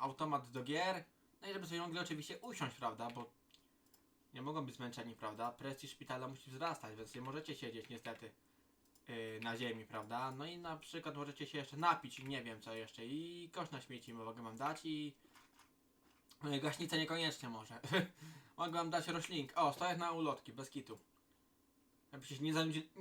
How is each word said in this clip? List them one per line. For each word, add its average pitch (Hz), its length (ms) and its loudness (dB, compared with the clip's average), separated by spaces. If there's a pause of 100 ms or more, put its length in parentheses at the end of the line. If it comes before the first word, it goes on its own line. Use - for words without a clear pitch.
automat 135 500 2
do 127 120 0
gier. 170 420 4 (380)
No 190 60 -4
i 196 40 0
żeby 190 140 -2
sobie 170 140 0
mogli 170 180 0
oczywiście 156 400 -2
usiąść, 190 380 -2
prawda, 117 340 0
bo 120 200 -6 (1040)
nie 127 80 -6
mogą 147 240 0
być 120 100 -6
zmęczeni, 117 380 -4
prawda? 113 380 0
Prestiż 135 380 -4
szpitala 131 380 -4
musi 135 220 -10
wzrastać, 127 460 -2
więc 110 180 -8
nie 123 60 -4
możecie 143 340 -4
siedzieć 113 340 -4
niestety, 113 420 -6 (800)
yy, 113 340 -4
na 117 140 0
ziemi, 113 280 0
prawda? 113 460 -2
No 139 160 -4
i 175 120 -6
na 165 180 -4
przykład 156 400 -6
możecie 143 300 -4
się 143 120 -4
jeszcze 139 180 -4
napić 160 420 4
i 131 60 -8
nie 135 180 -2
wiem 110 180 -6
co 113 140 -6
jeszcze. 113 320 -4
I 165 460 -4
kosz 151 180 -2
na 135 100 -4
śmieci 120 340 -8
mogę 113 280 -6
wam 113 140 -6
dać 151 280 0
i, 151 300 -2 (1300)
yy, 143 160 4
gaśnicę 156 380 2
niekoniecznie 156 500 4
może. 117 320 -6 (380)
<laughs> - 380 -16
Mogę 170 160 2
wam 170 180 4
dać 165 180 4
roślink. 165 460 0
O, 156 180 8
stoję 175 240 4
na 170 160 4
ulotki, 156 400 2
bez 131 180 -6
kitu. 113 280 -6 (1160)
Żebyście 135 240 -6
się 135 60 -2
nie 156 100 4
zanudzi-, 156 360 4 (120)